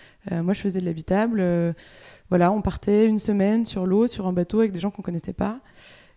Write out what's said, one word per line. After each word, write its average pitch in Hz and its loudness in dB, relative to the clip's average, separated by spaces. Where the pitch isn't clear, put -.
Euh, 165 -2
moi, 180 0
je - -4
faisais 190 -2
de 180 -4
l'habitable. 196 -2
Euh, 170 0
voilà, 175 4
on 208 -2
partait 208 2
une 214 2
semaine 208 2
sur 185 -4
l'eau, 208 4
sur 202 -6
un 185 0
bateau 180 0
avec 220 2
des 180 -8
gens 196 -4
qu'on - -14
connaissait 175 -8
pas. - -4